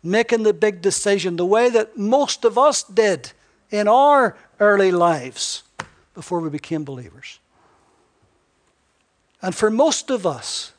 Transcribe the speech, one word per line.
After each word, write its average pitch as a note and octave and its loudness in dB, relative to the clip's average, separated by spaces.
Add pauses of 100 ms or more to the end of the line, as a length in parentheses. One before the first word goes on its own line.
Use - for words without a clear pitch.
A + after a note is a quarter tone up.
making A3 0
the G#3 2
big F#3 -2
decision F#3+ -2
the F3 -2
way A3+ 2
that A3+ 0
most A#3 -2
of G#3+ 2
us C4+ 2
did G3 -2 (380)
in G#3 -2
our C4+ 4 (240)
early G3 4
lives D#3+ -2 (500)
before F3 -6
we E3 -6
became D3+ -8
believers. - -18 (2000)
And F#3 -6
for G#3+ 0
most C4+ 0
of G#3+ -4
us - -8